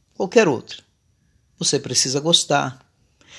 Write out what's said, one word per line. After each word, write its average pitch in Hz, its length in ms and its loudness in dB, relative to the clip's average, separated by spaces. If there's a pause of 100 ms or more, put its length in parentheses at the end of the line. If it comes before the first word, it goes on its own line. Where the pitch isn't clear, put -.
(140)
qualquer 208 320 2
outra, 123 300 -4 (840)
você 151 200 -2
precisa 131 420 -2
gostar, 143 680 0 (520)